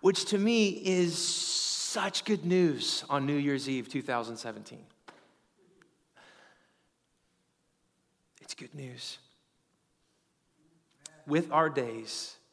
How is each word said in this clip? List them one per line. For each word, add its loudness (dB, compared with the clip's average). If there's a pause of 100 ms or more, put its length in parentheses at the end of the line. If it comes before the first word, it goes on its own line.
Which 4
to 0
me 6
is 2
such -2
good 0
news 2
on 0
New 2
Year's 0
Eve -2
two -4
thousand -2
seventeen. -12 (3500)
It's -16
good -16
news. -12 (2000)
With 0
our 6
days -6 (180)